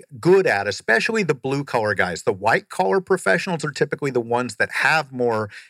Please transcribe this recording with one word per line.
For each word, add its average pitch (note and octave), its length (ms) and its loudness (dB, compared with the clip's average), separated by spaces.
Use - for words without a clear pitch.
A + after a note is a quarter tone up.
good F3+ 260 4
at, G2+ 220 2
especially A3 560 0
the D3 140 0
blue C#3 260 -2
collar G#2+ 320 -2
guys, F2+ 300 -2
the A#2 80 2
white G#2 360 0
collar F#3+ 320 0
professionals F#3 640 -2
are D3 60 -4
typically C#3+ 400 -2
the B2 100 0
ones A#2+ 360 -2
that G2+ 160 -2
have C#3+ 400 0
more A2+ 380 0